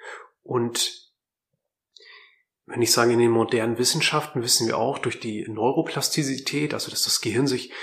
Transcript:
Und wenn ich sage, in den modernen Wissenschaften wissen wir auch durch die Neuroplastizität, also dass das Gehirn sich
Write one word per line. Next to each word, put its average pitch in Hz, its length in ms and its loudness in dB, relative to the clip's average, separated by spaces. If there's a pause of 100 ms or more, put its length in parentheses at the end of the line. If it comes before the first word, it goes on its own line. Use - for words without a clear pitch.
(420)
Und - 580 -2 (1700)
wenn 117 120 -2
ich 113 100 2
sage, 120 200 6
in 117 60 4
den 120 140 6
modernen 113 460 2
Wissenschaften 151 640 0
wissen 113 260 2
wir - 100 0
auch - 200 0
durch - 200 -4
die 107 300 -6
Neuroplastizität, 135 1200 -2
also - 160 -6
dass - 140 -4
das - 180 0
Gehirn 117 280 2
sich - 240 -2 (100)